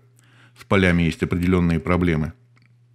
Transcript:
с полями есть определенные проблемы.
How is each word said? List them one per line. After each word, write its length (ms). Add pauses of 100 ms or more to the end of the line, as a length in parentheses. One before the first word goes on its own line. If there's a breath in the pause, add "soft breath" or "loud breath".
(600 soft breath)
с 40
полями 400
есть 200
определенные 560
проблемы. 540 (600)